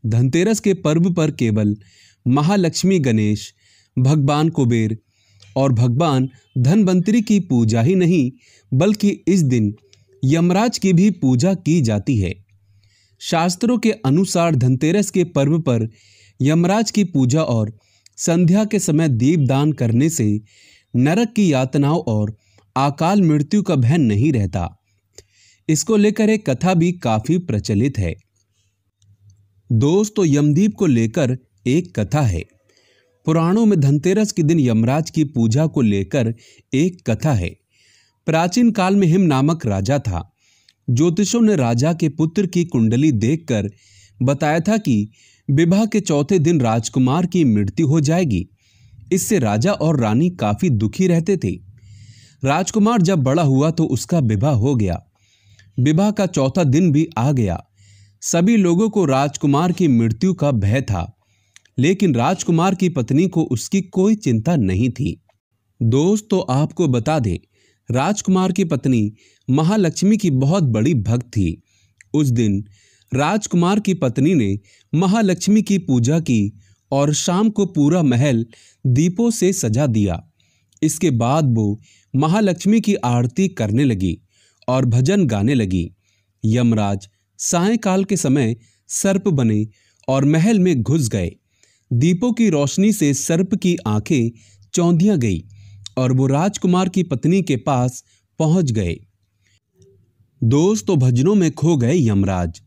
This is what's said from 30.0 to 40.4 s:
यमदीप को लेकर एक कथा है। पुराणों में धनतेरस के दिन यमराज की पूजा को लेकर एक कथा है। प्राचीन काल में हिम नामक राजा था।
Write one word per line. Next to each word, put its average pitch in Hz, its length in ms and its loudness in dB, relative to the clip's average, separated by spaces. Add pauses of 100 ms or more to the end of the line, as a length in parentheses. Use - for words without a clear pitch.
यमदीप 151 480 2
को 202 100 -2
लेकर 123 520 0 (300)
एक 165 320 -2
कथा 143 220 -2
है। 95 220 -2 (840)
पुराणों 165 400 0
में 202 140 2
धनतेरस 180 520 0
के 170 120 -2
दिन 165 160 2
यमराज 123 500 0
की 156 140 -2
पूजा 120 440 0
को 147 140 -2
लेकर 110 520 -2 (400)
एक 170 360 -2
कथा 139 240 -2
है। 87 160 -2 (760)
प्राचीन 175 460 0
काल 190 240 0
में 196 120 4
हिम 180 140 4
नामक 151 440 0
राजा 104 340 0
था। 87 320 -6 (580)